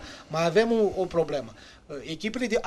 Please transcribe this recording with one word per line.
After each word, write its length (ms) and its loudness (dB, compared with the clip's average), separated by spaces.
mai 180 0
avem 260 4
o, 280 2
o 40 0
problemă. 480 -2
Uh, 100 -12
echipele 360 -4
de 200 0